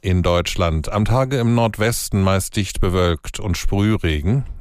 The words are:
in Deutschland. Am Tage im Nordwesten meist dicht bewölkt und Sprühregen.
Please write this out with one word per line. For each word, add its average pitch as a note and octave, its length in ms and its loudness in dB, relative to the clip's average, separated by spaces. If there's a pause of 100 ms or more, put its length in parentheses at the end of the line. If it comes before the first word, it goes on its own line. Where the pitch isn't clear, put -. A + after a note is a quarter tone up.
in F#2 200 2
Deutschland. E2+ 720 0
Am G#2 140 0
Tage C3 320 0
im A#2 180 2
Nordwesten A2+ 640 0
meist F#2+ 360 0
dicht - 240 -2
bewölkt F2+ 580 0
und F2 160 -2
Sprühregen. G2+ 880 0 (180)